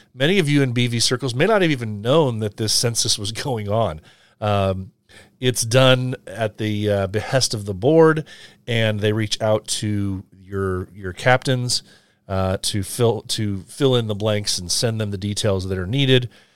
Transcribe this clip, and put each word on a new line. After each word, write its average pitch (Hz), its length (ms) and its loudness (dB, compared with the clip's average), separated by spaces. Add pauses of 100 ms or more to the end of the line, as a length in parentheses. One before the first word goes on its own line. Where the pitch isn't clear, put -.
(120)
many 156 280 0
of 147 80 0
you 143 120 4
in 131 120 0
B 120 160 0
V 117 100 -2
circles 123 380 -2
may 147 100 2
not 214 160 4
have 165 80 2
even 110 320 -4
known 127 380 2
that 107 160 -4
this 107 160 -2
census - 440 0
was 101 160 -6
<laughs> - 0 -
going 110 380 -6
on. 101 300 0 (400)
Um, 98 500 0 (480)
it's 127 240 0
done 127 540 4 (100)
at 104 320 -6
the, 104 320 0
uh, 98 160 2
behest 107 480 -2
of 104 100 -6
the 101 100 -4
board, 156 520 4 (400)
and 110 320 0
they 107 140 2
reach 110 280 -2
out 107 280 0
to 101 560 -4 (160)
your, 95 520 -4
your 95 200 -10
captains, 123 720 0 (420)
uh, 95 360 -2
to 101 200 -4
fill, 110 400 0
to 104 400 -4
fill 135 320 0
in 117 120 0
the 107 80 -4
blanks 104 440 -2
and 90 140 -6
send 110 280 -2
them 107 100 -4
the 101 80 -6
details 98 500 -2
that 92 100 -4
are 90 80 -4
needed, 127 440 2 (260)